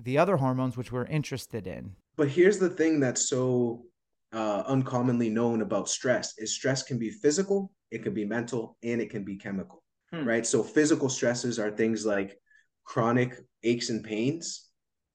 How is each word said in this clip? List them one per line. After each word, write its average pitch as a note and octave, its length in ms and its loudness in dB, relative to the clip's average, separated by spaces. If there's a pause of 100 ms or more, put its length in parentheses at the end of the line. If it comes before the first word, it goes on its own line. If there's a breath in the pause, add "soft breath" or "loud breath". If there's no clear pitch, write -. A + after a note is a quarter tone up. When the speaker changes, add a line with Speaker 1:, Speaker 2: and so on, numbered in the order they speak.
Speaker 1:
the B2 180 0
other F3 180 4
hormones, C3 400 0
which B2 160 -8
we're B2 140 -4
interested B2 600 -6
in. F2 280 -10 (220)
Speaker 2:
But D3 120 2
here's F3+ 300 6
the F#3 100 2
thing D#3+ 320 2
that's B2 280 0
so, B2 560 0 (480)
uh, G#2+ 340 -2
uncommonly B2+ 640 2
known A2+ 320 2
about G2 260 -2
stress - 500 -2
is A2 160 -6
stress C3+ 280 -2
can B2 160 -4
be A2 120 -2
physical, F#3+ 600 0 (180)
it A2+ 120 -8
can G#2+ 100 -2
be G#2 120 -2
mental, A#2 580 -4
and A#2 180 -2
it G#2+ 100 -4
can G#2 140 -8
be G2 120 -8
chemical, G2 460 -8 (300)
Speaker 3:
Hmm. E3 120 -6
Speaker 2:
right? A2+ 220 0
So A#2 160 2
physical D3 460 2
stresses B2 500 -2
are G#2+ 120 -2
things A2 340 0
like G2 340 0 (460 soft breath)
chronic B2 560 2 (220)
aches A#2+ 260 2
and G#2+ 160 -4
pains, A#2 640 -4 (460)